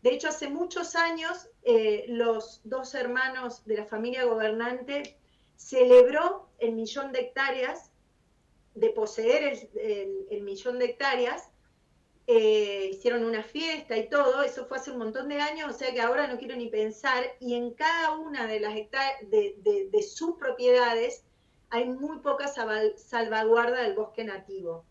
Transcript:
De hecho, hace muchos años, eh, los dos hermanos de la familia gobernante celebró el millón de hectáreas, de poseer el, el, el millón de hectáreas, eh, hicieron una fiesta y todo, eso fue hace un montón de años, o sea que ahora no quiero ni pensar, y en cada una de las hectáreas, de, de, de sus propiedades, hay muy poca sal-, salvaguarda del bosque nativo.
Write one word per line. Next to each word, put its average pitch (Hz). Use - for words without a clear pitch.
De 240
hecho, 294
hace 302
muchos 349
años, 330
eh, 220
los 233
dos 254
hermanos 254
de 214
la 208
familia 240
gobernante 240
celebró 254
el 233
millón 262
de 254
hectáreas, 262
de 226
poseer 226
el, 220
el, 196
el 202
millón 202
de 247
hectáreas, 247
eh, 214
hicieron 233
una 226
fiesta 302
y 226
todo, 277
eso 262
fue 262
hace 269
un 247
montón 240
de 285
años, 302
o 233
sea 254
que 240
ahora 254
no 247
quiero 254
ni 240
pensar, 220
y 240
en 240
cada 320
una 294
de 214
las 208
hectáreas, 269
de, 392
de, 403
de 415
sus 339
propiedades, 247
hay 247
muy 269
poca 285
sal-, 214
salvaguarda 226
del 208
bosque 214
nativo. 190